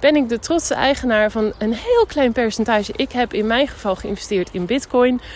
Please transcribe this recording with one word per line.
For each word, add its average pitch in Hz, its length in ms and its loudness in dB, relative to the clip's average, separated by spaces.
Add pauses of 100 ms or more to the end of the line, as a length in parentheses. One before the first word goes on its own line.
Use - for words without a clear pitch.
ben 302 160 6
ik 269 120 2
de 233 100 -2
trotse 320 360 0
eigenaar 240 560 2
van 214 280 -2
een 214 140 0
heel 453 340 2
klein 262 260 0
percentage. 220 640 0
Ik 269 160 -4
heb 247 200 -2
in 214 140 -2
mijn 247 220 2
geval - 280 -4
geïnvesteerd 196 560 -4
in 180 140 -4
Bitcoin 247 540 2 (160)